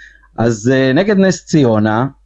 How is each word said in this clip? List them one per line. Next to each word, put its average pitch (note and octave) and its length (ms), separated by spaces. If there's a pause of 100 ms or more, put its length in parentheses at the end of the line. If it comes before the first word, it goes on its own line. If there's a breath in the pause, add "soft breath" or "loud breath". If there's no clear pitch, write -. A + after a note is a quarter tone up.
(380 soft breath)
אז, A2+ 360
אה, C3 200
נגד G3 240
נס F#3+ 280
ציונה, A2+ 600 (180)